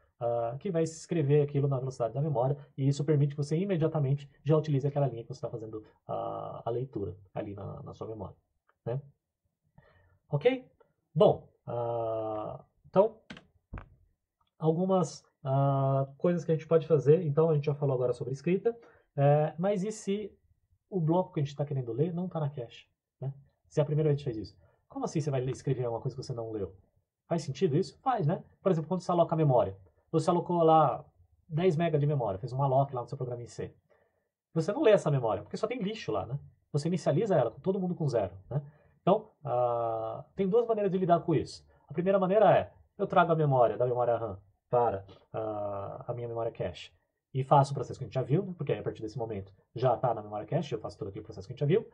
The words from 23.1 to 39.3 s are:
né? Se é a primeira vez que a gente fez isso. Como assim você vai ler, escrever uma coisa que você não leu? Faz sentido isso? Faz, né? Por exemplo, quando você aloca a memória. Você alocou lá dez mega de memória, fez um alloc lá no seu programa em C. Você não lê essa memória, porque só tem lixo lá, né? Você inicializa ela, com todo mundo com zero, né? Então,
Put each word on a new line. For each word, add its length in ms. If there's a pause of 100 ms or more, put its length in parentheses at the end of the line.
né? 120 (360)
Se 100
é 40
a 20
primeira 240
vez 120
que 80
a 40
gente 20
fez 140
isso. 120 (280)
Como 160
assim 160
você 100
vai 80
ler, 120
escrever 360
uma 140
coisa 120
que 80
você 120
não 180
leu? 240 (520)
Faz 160
sentido 340
isso? 240
Faz, 260
né? 160 (180)
Por 120
exemplo, 160
quando 100
você 100
aloca 240
a 40
memória. 400 (340)
Você 180
alocou 340
lá 420 (420)
dez 300
mega 200
de 80
memória, 320
fez 140
um 100
alloc 320
lá 60
no 80
seu 100
programa 240
em 60
C. 260 (800)
Você 200
não 80
lê 100
essa 180
memória, 320
porque 140
só 100
tem 160
lixo 300
lá, 140
né? 120 (360)
Você 160
inicializa 440
ela, 160
com 120
todo 180
mundo 160
com 100
zero, 280 (160)
né? 120 (400)
Então, 300 (140)